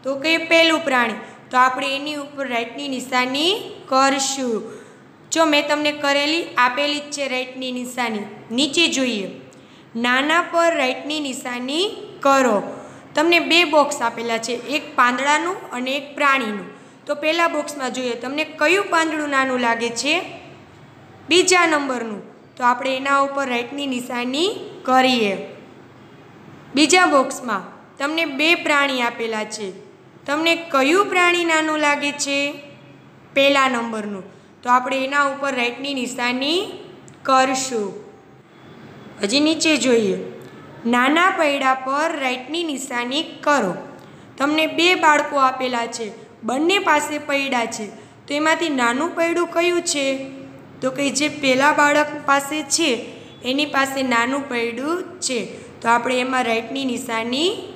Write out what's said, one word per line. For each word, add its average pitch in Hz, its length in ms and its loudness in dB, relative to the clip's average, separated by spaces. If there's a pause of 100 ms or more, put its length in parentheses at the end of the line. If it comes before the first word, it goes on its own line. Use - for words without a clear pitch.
તો 269 120 -2
કે 320 220 0
પહેલું 330 480 4
પ્રાણી. 247 280 2 (380)
તો 254 60 0
આપણે 269 400 2
એની 294 180 -6
ઉપર 277 340 -8
રાઈટની 247 400 -4
નિશાની 262 840 -2 (160)
કરશું. 269 760 2 (720)
જો 320 120 4
મેં 294 240 2
તમને 294 240 0
કરેલી, 294 520 0 (120)
આપેલી 277 420 2
જ 285 40 -8
છે 277 260 -6
રાઈટની 254 440 -6
નિશાની. 247 460 -6 (320)
નીચે 294 380 0
જોઈએ, 233 520 -2 (560)
નાના 269 460 2
પર 339 340 2
રાઈટની 285 440 -2
નિશાની 269 760 -4 (240)
કરો. 254 420 4 (520)
તમને 339 240 4
બે 320 260 4
બોક્સ 285 380 2
આપેલા 233 360 -2
છે, 226 140 -4
એક 254 440 -6
પાંદડાનું 285 760 0
અને 254 200 -6
એક 277 240 -6
પ્રાણીનું. 240 520 0 (400)
તો 294 80 -2
પહેલા 320 340 0
બોક્સમાં 285 440 -4
જોઈએ 247 220 -4
તમને 262 300 -6
કયું 330 460 2
પાંદડું 311 380 0
નાનું 262 320 0
લાગે 233 280 0
છે? 285 340 -2 (1040)
બીજા 359 380 6
નંબરનું. 247 560 -2 (340)
તો 254 80 -4
આપણે 254 320 2
એના 277 220 2
ઉપર 277 300 0
રાઈટની 247 380 -4
નિશાની 254 720 -2 (260)
કરીએ. 254 640 2 (1300)
બીજા 339 320 6
બોક્સમાં 254 560 0 (360)
તમને 285 260 -2
બે 302 300 2
પ્રાણી 285 480 0
આપેલા 226 420 -4
છે, 202 420 -10 (400)
તમને 320 300 2
કયું 330 500 2
પ્રાણી 349 380 2
નાનું 311 340 2
લાગે 285 340 0
છે? 285 420 -2 (800)
પહેલા 277 340 4
નંબરનું. 220 540 -4 (400)
તો 247 80 -2
આપણે 262 340 2
એના 285 200 2
ઉપર 277 300 -2
રાઈટની 247 400 -2
નિશાની 254 800 -2 (500)
કરશું. 262 680 2 (1300)
હજી 220 180 2
નીચે 311 360 2
જોઈએ, 226 400 2 (720)
નાના 277 440 4
પૈડા 285 440 2
પર 294 460 -2
રાઈટની 269 440 -4
નિશાની 262 580 -4
કરો. 269 520 0 (640)
તમને 302 280 2
બે 330 280 4
બાળકો 294 420 4
આપેલા 254 500 0
છે, 226 260 -8 (300)
બંને 302 360 2
પાસે 302 400 2
પૈડા 269 460 0
છે, 220 220 -6 (400)
તો 285 80 -4
એમાંથી 320 340 2
નાનું 262 480 0
પૈડું 339 360 0
કયું 349 300 2
છે? 269 440 -2 (560)
તો 254 80 0
કે 277 200 -2
જે 294 180 0
પહેલા 277 440 2
બાળક 294 340 4 (200)
પાસે 285 360 0
છે 302 440 0 (380)
એની 277 220 0
પાસે 269 360 0
નાનું 254 460 0
પૈડું 247 720 -4
છે, 233 240 -4 (360)
તો 233 80 -2
આપણે 247 320 2
એમાં 254 240 0
રાઈટની 233 400 -2
નિશાની 240 720 -2 (200)